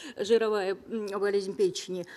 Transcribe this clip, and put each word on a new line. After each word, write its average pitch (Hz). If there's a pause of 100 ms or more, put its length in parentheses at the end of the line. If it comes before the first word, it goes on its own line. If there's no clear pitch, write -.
(160)
жировая, 208 (120)
м, 214 (100)
болезнь 196
печени. 185 (100)